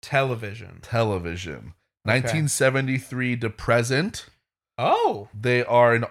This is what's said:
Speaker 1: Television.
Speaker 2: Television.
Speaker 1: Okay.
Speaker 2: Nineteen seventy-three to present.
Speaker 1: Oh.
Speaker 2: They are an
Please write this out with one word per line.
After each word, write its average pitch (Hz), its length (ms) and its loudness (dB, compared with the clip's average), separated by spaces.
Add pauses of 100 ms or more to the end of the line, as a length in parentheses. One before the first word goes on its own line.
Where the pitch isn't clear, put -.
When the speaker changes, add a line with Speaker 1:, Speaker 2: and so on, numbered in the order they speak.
Speaker 1:
Television. 110 800 -4
Speaker 2:
Television. 90 720 -2
Speaker 1:
Okay. - 640 -6
Speaker 2:
Nineteen 131 280 -2
seventy-three 131 880 0
to 113 120 -2
present. 127 760 0 (520)
Speaker 1:
Oh. 262 520 0 (100)
Speaker 2:
They 123 240 2
are 120 300 6
an 117 180 2